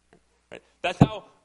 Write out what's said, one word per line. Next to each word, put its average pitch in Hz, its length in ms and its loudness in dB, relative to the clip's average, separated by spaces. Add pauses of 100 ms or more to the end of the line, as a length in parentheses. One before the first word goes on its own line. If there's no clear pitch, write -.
(520)
Right? - 100 -18 (220)
That's 180 160 -6
how 214 260 2 (200)